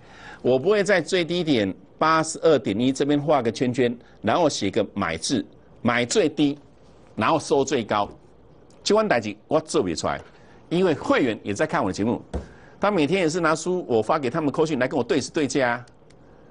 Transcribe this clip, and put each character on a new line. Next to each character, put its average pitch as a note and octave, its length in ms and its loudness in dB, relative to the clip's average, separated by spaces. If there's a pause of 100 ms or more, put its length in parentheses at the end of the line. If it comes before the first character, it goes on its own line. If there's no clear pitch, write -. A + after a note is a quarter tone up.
(400)
我 B2+ 160 2
不 C#3 140 2
会 G#3 140 2
在 F#3 160 2
最 F3 240 0
低 F3 180 -2
点 A2+ 300 2 (260)
八 D#3+ 240 2
十 D#3 200 -6
二 D#3 160 6
点 A2+ 220 -2
一 C3 120 0
这 C#3 120 -2
边 C#3+ 160 0
画 C#3+ 220 0
个 A#2 80 0
圈 B2 220 -2
圈， A#2+ 240 0 (240)
然 A2+ 180 0
后 E3+ 100 4
写 G2+ 220 -2
个 G2+ 240 0
买 F2 220 -2
字， - 280 -2 (380)
买 A#2+ 220 0
最 D#3+ 240 0
低， D3 280 0 (600)
然 G#2+ 120 0
后 D#3 100 2
收 C#3 260 0
最 B2 200 -2
高。 G#2 240 -2 (760)
这 G3+ 100 2
款 G#3+ 140 2
代 C3 120 2
志 G#2+ 160 -6 (120)
我 D3 120 2
做 D#3 220 -2
不 F2+ 120 -2
出 - 120 -6
来， D2 140 -2 (480)
因 F3 160 0
为 E3+ 100 2
会 - 280 0
员 A2+ 200 0
也 G#2+ 100 -6
在 B2 140 -2
看 D#3 160 -2
我 G#2 60 0
的 F2+ 40 -2
节 G2 120 -2
目， A2 180 -2 (580)
他 G3 120 2
每 D#3+ 140 2
天 - 140 0
也 E3+ 80 2
是 E3+ 120 -2
拿 D#3+ 160 2
出 F3+ 320 -4
我 A2 140 2
发 D#3+ 160 0
给 C3+ 120 -2
他 D#3 100 -4
们 C#3+ 120 0
扣 A#2+ 120 2
讯 C#3 140 -2
来 B2 80 2
跟 D#3+ 100 -2
我 B2+ 60 0
对 D3+ 180 0
时 A#2+ 100 -8
对 D3 180 -2
价 B2+ 220 0
啊。 A#2+ 160 -4 (640)